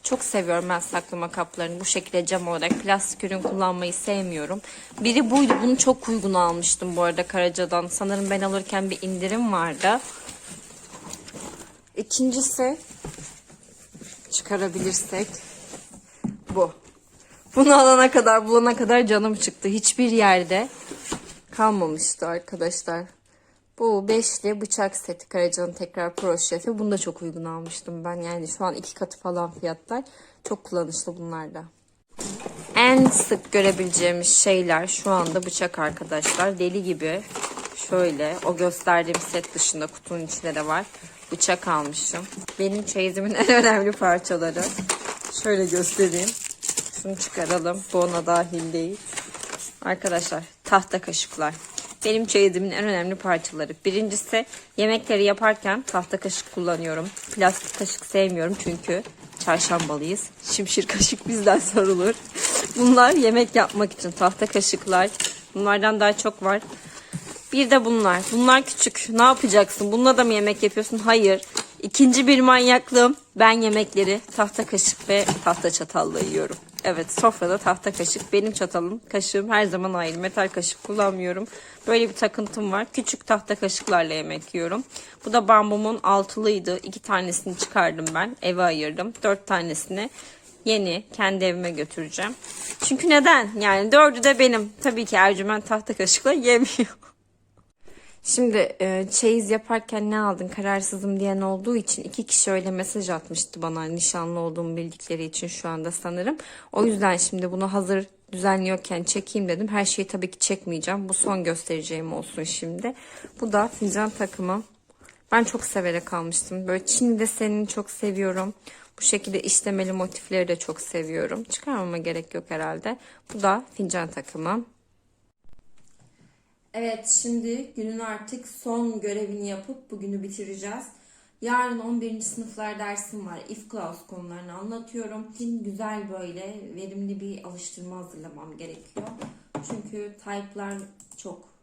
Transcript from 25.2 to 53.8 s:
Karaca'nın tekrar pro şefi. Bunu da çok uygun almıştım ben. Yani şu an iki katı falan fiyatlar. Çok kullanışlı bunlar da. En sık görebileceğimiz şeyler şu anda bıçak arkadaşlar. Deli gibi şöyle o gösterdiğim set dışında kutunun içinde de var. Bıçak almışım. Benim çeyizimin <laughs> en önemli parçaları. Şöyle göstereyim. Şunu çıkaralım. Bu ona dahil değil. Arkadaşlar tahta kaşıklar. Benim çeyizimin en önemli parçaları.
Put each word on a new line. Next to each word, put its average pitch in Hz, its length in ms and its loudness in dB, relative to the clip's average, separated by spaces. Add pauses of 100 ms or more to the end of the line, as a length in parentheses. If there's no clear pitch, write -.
Karaca'nın 175 440 -2
tekrar 175 440 -8
pro 175 220 0
şefi. 233 400 -4
Bunu 208 120 -2
da 196 80 0
çok 175 240 -6
uygun 165 220 -8
almıştım 165 600 -10
ben. 175 100 -6
Yani 170 340 -8
şu 190 160 -6
an 175 100 -2
iki - 200 -12
katı - 240 -10
falan 175 320 -6
fiyatlar. 175 540 -8 (440)
Çok 208 160 -6
kullanışlı 170 520 -6
bunlar 165 380 -12
da. 160 100 -14 (1080)
En 262 320 8
sık - 460 0
görebileceğimiz 180 760 2
şeyler 180 580 4
şu - 240 -2
anda 175 320 2
bıçak 180 360 -4
arkadaşlar. 160 800 -2
Deli 180 260 -2
gibi 165 380 -4 (540)
şöyle 165 680 0
o 175 120 0
gösterdiğim 175 640 2
set - 340 -6
dışında - 320 -2
kutunun 165 400 -10
içinde 160 280 -6
de 151 120 -4
var. 165 200 -2 (460)
Bıçak 180 360 0
almışım. 156 580 -2 (320)
Benim 196 260 -2
çeyizimin 196 500 -2
<laughs> - 0 -
en - 140 2
önemli 220 440 6
parçaları. 175 720 0 (800)
Şöyle 202 220 2
göstereyim. 180 640 0 (760)
Şunu 196 140 -8
çıkaralım. 175 680 -2 (100)
Bu 185 60 2
ona 175 280 0
dahil 170 460 0
değil. 170 240 -4 (840)
Arkadaşlar 175 600 -2 (220)
tahta 190 360 2
kaşıklar. 156 540 -4 (500)
Benim 220 220 2
çeyizimin 196 440 4
en 202 140 -2
önemli 185 300 -2
parçaları. 165 580 -2 (120)